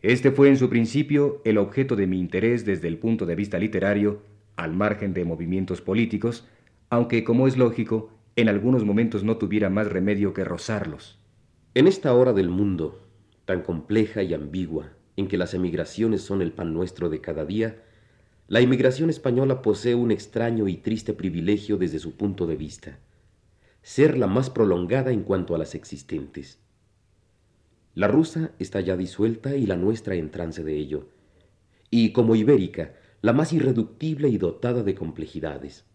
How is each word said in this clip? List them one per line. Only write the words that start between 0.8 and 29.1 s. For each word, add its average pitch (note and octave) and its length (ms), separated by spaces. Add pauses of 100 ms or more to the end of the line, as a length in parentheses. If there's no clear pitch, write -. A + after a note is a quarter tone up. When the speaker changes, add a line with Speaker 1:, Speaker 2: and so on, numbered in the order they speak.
Speaker 1:
el A2 120
objeto B2 380
de G2 140
mi F#2 100
interés G2+ 460
desde F2 240
el E2 100
punto A2+ 280
de E2+ 100
vista G2 240
literario, G#2 600 (340)
al E2 160
margen G2+ 420
de F2 100
movimientos F2 580
políticos, A2+ 680 (420)
aunque, A#2+ 320
como A#2+ 240
es C3 100
lógico, A2+ 540 (240)
en A#2 140
algunos A2 360
momentos G#2 380
no A2 140
tuviera G2+ 340
más G#2 180
remedio G2+ 460
que F#2+ 80
rozarlos. F2 760 (540)
Speaker 2:
En C3+ 120
esta F#3+ 260
hora B2+ 200
del F#2+ 160
mundo, F2+ 580 (380)
tan F2+ 180
compleja G#2 600
y E2 100
ambigua, D2+ 600 (200)
en G2 140
que G2 100
las F2+ 160
emigraciones F2+ 680
son G2 200
el E2+ 80
pan E2 240
nuestro F2 340
de D#2 120
cada D#2 240
día, A2 400 (640)
la A2+ 120
inmigración C3 500
española C3 500
posee A#2+ 360
un A#2+ 160
extraño A2 560
y F2+ 80
triste A2 360
privilegio F#2+ 680
desde D#2+ 200
su D#2 180
punto F#2+ 300
de D#2+ 80
vista: D2 460 (840)
ser C#3+ 340
la A2 120
más B2+ 220
prolongada G#2 600
en G#2+ 140
cuanto F2+ 320
a - 20
las D#2+ 160
existentes. - 840 (1300)
La F#2 140
rusa D#3+ 540
está G2 200
ya F#2 160
disuelta A2+ 600